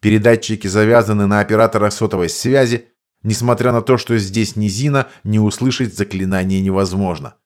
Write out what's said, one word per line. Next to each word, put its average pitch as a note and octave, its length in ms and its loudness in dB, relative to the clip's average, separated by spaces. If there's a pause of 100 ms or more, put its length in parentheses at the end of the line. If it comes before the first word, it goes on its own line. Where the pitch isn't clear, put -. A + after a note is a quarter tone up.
Передатчики G#2+ 640 2
завязаны G#2+ 600 2
на G#2 120 2
оператора G#2+ 520 2
сотовой F#2+ 360 -2
связи. B2 600 0 (360)
Несмотря A#2 480 0
на A#2 100 2
то, B2+ 160 2
что A#2 200 -2
здесь G#2 400 -2
низина, A#2+ 500 -2 (160)
не G#2+ 160 0
услышать A#2 560 -2
заклинание F#2+ 640 -2
невозможно. F#2+ 760 -2 (100)